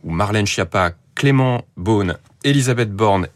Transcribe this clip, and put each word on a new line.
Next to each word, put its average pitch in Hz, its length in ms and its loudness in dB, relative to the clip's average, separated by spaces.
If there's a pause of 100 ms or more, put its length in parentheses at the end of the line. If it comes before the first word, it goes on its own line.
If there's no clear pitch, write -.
où 85 60 -8
Marlène 101 360 -2
Schiappa, 92 440 0 (240)
Clément 131 500 2 (100)
Beaune, 98 420 0 (280)
Elisabeth 123 480 0
Borne 98 420 2